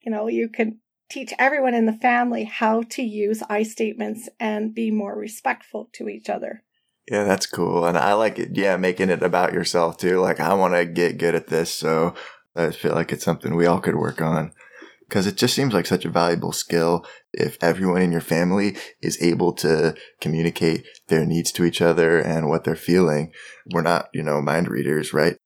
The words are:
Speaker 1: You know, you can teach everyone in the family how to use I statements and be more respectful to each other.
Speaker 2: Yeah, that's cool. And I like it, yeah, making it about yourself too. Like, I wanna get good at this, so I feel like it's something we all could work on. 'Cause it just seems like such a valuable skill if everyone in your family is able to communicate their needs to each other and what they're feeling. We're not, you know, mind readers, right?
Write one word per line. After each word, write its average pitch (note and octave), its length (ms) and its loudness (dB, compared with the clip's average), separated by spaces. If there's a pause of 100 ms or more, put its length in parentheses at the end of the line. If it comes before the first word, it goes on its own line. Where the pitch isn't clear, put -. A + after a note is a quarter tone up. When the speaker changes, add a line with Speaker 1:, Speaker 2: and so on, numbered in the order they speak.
Speaker 1:
You A#3 100 -6
know, G#3+ 160 -4
you A#3 220 -2
can A3 300 -2 (300)
teach C4+ 300 -10
everyone C4 340 2
in A3+ 120 4
the A3 80 2
family A#3+ 500 0
how A3 460 0
to - 120 -8
use G#3+ 480 -2
I G#3 140 0
statements A3 640 -6 (140)
and A3 340 -4
be A3+ 160 -2
more G#3 260 -2
respectful A3 760 -8
to G#3+ 160 -10
each G#3 200 -12
other. - 340 -6 (460)
Speaker 2:
Yeah, G#2 140 0
that's G2 220 0
cool. F2 400 0
And E2+ 120 2
I F2 160 4
like G#2+ 260 2
it, - 180 -6
yeah, F#2+ 180 2
making F#2 340 0
it F2 140 0
about F2+ 300 2
yourself E2+ 440 0
too. F2+ 220 2
Like, E2+ 220 2
I E2 120 2
wanna F2+ 320 2
get F2 320 0
good E2 180 2
at D#2+ 120 -2
this, E2 240 -2
so D#2+ 420 0 (440)
I E2+ 140 0
feel - 240 -2
like E2 180 -2
it's D2 100 -8
something E2 320 -2
we E2+ 120 4
all E2+ 120 4
could F2+ 160 -2
work D#2 260 -4
on. D#2+ 300 -2 (580)
'Cause G2+ 180 0
it G2+ 80 -4
just A#2+ 180 0
seems C3+ 220 0
like E2+ 100 2
such - 200 0
a E2+ 40 -2
valuable E2+ 440 0
skill E2+ 520 0 (280)
if - 280 -2
everyone F2+ 400 2
in F2+ 100 2
your E2 100 0
family F#2 540 0 (260)
is - 200 -4
able E2+ 320 2
to D#2+ 400 2 (280)
communicate E2 640 0 (220)
their D#2+ 180 2
needs D#2+ 260 0
to F2+ 140 0
each E2+ 180 2
other E2+ 340 4
and D#2+ 320 0
what E2 140 0
they're D#2+ 120 -2
feeling. E2 560 2 (400)
We're E2+ 120 0
not, E2+ 300 0
you D#2+ 100 -6
know, D2 180 0
mind D#2 280 0
readers, D2 440 -2
right? D2+ 320 2